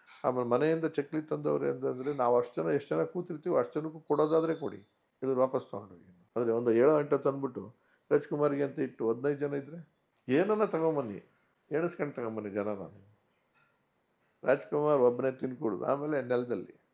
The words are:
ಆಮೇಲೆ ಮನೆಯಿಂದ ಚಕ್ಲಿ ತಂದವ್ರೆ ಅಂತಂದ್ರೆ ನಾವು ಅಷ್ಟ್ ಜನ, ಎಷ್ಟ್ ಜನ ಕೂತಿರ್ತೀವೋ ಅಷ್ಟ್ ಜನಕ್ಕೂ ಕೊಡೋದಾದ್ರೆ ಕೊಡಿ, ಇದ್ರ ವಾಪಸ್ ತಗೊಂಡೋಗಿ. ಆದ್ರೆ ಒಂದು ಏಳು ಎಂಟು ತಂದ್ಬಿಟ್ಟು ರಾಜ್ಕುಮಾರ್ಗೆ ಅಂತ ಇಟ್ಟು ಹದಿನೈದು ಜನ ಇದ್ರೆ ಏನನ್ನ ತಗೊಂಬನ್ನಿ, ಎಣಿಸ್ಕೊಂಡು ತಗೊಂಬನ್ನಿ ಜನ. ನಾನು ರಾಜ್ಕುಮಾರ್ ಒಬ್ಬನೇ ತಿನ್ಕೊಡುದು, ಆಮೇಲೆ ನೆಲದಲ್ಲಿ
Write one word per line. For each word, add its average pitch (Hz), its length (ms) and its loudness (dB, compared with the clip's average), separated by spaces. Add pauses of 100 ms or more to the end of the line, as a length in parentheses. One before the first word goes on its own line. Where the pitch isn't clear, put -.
(240)
ಆಮೇಲೆ 127 240 0
ಮನೆಯಿಂದ 156 360 2
ಚಕ್ಲಿ 156 380 -4
ತಂದವ್ರೆ 147 480 -2
ಅಂತಂದ್ರೆ 131 440 -4
ನಾವು 123 240 4
ಅಷ್ಟ್ 120 180 0
ಜನ, 165 140 -2
ಎಷ್ಟ್ 143 200 -2
ಜನ 160 140 2
ಕೂತಿರ್ತೀವೋ 160 520 -4
ಅಷ್ಟ್ 120 180 2
ಜನಕ್ಕೂ 156 260 -6
ಕೊಡೋದಾದ್ರೆ 156 540 2
ಕೊಡಿ, 117 220 -8 (460)
ಇದ್ರ 131 160 0
ವಾಪಸ್ 131 320 0
ತಗೊಂಡೋಗಿ. 95 560 -16 (100)
ಆದ್ರೆ 117 160 2
ಒಂದು 120 200 2
ಏಳು 147 280 6
ಎಂಟು 143 180 0
ತಂದ್ಬಿಟ್ಟು 135 560 -4 (360)
ರಾಜ್ಕುಮಾರ್ಗೆ 147 520 2
ಅಂತ 139 160 -4
ಇಟ್ಟು 127 340 -2
ಹದಿನೈದು 135 260 -2
ಜನ 143 160 -4
ಇದ್ರೆ 143 340 -10 (400)
ಏನನ್ನ 202 360 4
ತಗೊಂಬನ್ನಿ, 151 640 -2 (400)
ಎಣಿಸ್ಕೊಂಡು 151 440 -2
ತಗೊಂಬನ್ನಿ 110 360 -6
ಜನ. 101 140 -2
ನಾನು 98 500 -8 (1300)
ರಾಜ್ಕುಮಾರ್ 147 560 2
ಒಬ್ಬನೇ 127 320 4
ತಿನ್ಕೊಡುದು, 123 520 -4
ಆಮೇಲೆ 143 380 -2
ನೆಲದಲ್ಲಿ 123 580 -4 (140)